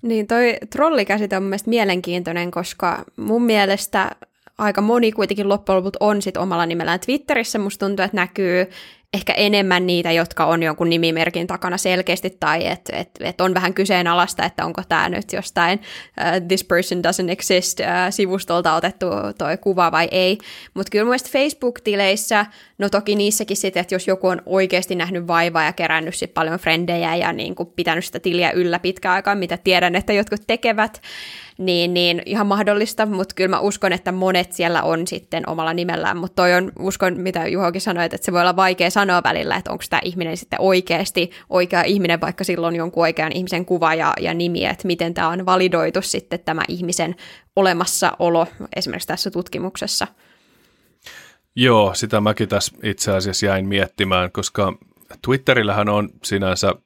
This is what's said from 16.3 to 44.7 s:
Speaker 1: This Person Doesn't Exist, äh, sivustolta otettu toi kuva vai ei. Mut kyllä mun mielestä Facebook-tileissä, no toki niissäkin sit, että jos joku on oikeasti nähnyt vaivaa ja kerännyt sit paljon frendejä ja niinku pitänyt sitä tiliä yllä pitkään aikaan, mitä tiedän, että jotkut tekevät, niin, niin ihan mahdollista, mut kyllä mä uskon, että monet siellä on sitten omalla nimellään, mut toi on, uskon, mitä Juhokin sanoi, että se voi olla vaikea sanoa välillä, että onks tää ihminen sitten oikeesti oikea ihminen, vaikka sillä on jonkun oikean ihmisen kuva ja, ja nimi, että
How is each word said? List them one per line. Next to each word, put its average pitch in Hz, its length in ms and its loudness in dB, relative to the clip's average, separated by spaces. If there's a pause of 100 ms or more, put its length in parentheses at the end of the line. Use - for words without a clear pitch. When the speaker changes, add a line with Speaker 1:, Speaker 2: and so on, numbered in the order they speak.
Speaker 1:
This 185 160 0
Person 180 360 0
Doesn't 175 320 0
Exist, 185 480 0
äh, - 80 -2 (220)
sivustolta 180 640 0
otettu 175 320 -2 (320)
toi 160 200 -2
kuva 175 340 2
vai - 200 2
ei. 185 260 2 (360)
Mut 196 160 -6
kyllä 208 140 2
mun 233 60 0
mielestä - 200 -2
Facebook-tileissä, 214 1160 0 (320)
no 202 120 0
toki 208 260 2
niissäkin 208 420 0
sit, 185 200 -2
että 185 180 -2
jos 185 120 -2
joku 190 200 2
on 180 180 0
oikeasti 185 500 0
nähnyt 175 320 -4
vaivaa 170 360 2
ja 156 100 0
kerännyt 160 420 -2
sit - 180 -8
paljon 165 260 -2
frendejä 170 560 0
ja 170 180 0
niinku - 320 -6
pitänyt 170 400 -4
sitä - 140 -10
tiliä 175 320 0
yllä 180 280 0
pitkään 185 360 -2
aikaan, 202 220 0
mitä 175 200 -4
tiedän, 180 380 2
että 196 180 0
jotkut 208 340 0
tekevät, 220 540 0 (560)
niin, 175 360 2
niin 175 320 2
ihan 208 220 0
mahdollista, 208 580 0
mut 190 280 -4
kyllä 185 160 0
mä 185 100 0
uskon, 196 340 0
että 175 180 -4
monet 185 420 0
siellä 170 300 0
on 165 240 -2
sitten - 420 -8
omalla 160 240 -2
nimellään, 170 440 -2
mut 175 180 -6
toi 180 180 4
on, 185 260 2
uskon, 185 400 -2
mitä 180 280 -4
Juhokin 185 340 0
sanoi, 175 240 -2
että 180 160 -4
se - 100 -4
voi 175 100 4
olla 180 140 4
vaikea 185 340 2
sanoa 190 340 2
välillä, - 320 0
että - 160 -4
onks - 180 -8
tää - 140 0
ihminen 175 340 -6
sitten - 240 -6
oikeesti 185 720 2 (180)
oikea 180 320 2
ihminen, 175 400 2
vaikka 165 220 -4
sillä 170 240 -2
on 170 80 0
jonkun 170 280 0
oikean 160 280 0
ihmisen 180 340 -4
kuva 170 280 2
ja, 156 260 0
ja 165 140 -2
nimi, 175 320 -2
että - 220 -4